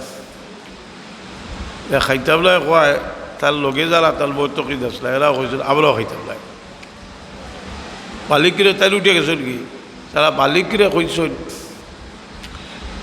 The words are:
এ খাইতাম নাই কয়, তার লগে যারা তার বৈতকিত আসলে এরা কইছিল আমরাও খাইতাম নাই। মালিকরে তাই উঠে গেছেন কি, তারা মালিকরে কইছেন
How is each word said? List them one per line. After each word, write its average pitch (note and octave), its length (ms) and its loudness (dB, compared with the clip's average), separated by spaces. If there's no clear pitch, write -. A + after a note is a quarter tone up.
এ C3+ 40 4
খাইতাম C#3 420 4
নাই F3+ 260 6
কয়, D3 320 6
তার C#3+ 140 4
লগে C#3+ 340 2
যারা E3 240 6
তার D3 160 0
বৈতকিত C#3 560 -2
আসলে B2 320 -2
এরা D3 160 6
কইছিল C3 300 -2
আমরাও C#3+ 320 4
খাইতাম - 340 -4
নাই। G#2+ 100 -10
মালিকরে F3 440 4
তাই G3 200 4
উঠে G3 200 4
গেছেন D#3+ 220 2
কি, B2+ 300 -6
তারা D3+ 180 4
মালিকরে F3+ 580 2
কইছেন E3 400 0